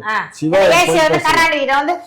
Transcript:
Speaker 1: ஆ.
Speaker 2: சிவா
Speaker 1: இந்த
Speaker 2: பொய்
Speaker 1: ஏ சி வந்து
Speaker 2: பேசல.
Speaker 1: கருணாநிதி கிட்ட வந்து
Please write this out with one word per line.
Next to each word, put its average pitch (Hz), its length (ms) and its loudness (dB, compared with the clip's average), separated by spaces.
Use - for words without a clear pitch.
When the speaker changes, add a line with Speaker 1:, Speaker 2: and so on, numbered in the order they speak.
Speaker 1:
ஆ. 208 240 -6
Speaker 2:
சிவா 160 260 -2
Speaker 1:
இந்த 285 120 4
Speaker 2:
பொய் 339 100 4
Speaker 1:
ஏ 359 60 2
சி 339 140 0
வந்து 311 180 2
Speaker 2:
பேசல. - 40 -6
Speaker 1:
கருணாநிதி 320 380 0
கிட்ட 269 160 -2
வந்து 302 320 -2